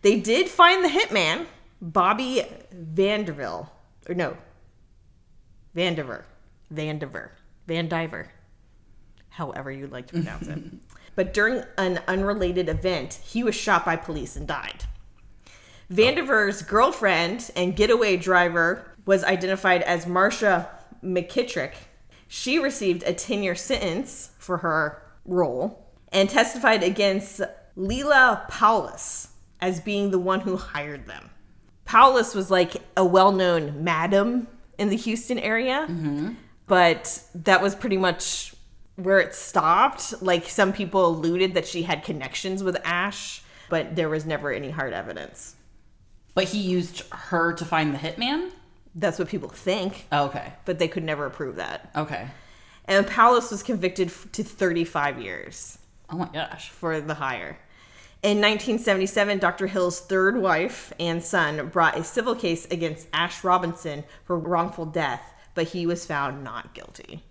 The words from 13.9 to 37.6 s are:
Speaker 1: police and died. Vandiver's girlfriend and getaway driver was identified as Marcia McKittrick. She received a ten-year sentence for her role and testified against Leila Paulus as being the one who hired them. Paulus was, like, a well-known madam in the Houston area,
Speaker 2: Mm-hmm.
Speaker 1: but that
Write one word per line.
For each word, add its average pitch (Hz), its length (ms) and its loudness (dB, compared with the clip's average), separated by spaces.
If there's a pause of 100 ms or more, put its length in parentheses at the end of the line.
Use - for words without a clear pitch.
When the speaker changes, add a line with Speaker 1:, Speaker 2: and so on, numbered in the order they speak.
Speaker 1:
police 151 380 -8
and 151 120 -10
died. - 380 -8 (1040)
Vandiver's 220 720 2
girlfriend 202 920 2
and 180 200 0
getaway 208 420 4
driver 175 760 2 (140)
was 196 180 4
identified 185 600 2
as 170 240 0
Marcia 190 600 2 (360)
McKittrick. 180 680 -2 (540)
She - 300 -2
received 220 460 0
a 175 100 -2
ten-year 202 400 -2
sentence 196 840 -4
for 180 180 -4
her 156 460 -2 (200)
role 175 640 -2 (260)
and 196 200 4
testified 240 500 4
against 196 600 0 (340)
Leila 254 720 4
Paulus - 800 0 (340)
as 180 200 -2
being 202 280 -2
the 185 80 0
one 185 220 2
who 185 180 -2
hired 147 480 -8
them. 73 240 -16 (560)
Paulus 240 480 8
was, 190 160 -2
like, 180 280 4 (200)
a 190 80 6
well-known 175 800 4
madam 196 640 2 (320)
in 214 100 0
the 196 80 2
Houston 233 400 -2
area, 254 500 -2
Speaker 2:
Mm-hmm. 156 440 -2 (340)
Speaker 1:
but 175 560 4 (140)
that 190 260 4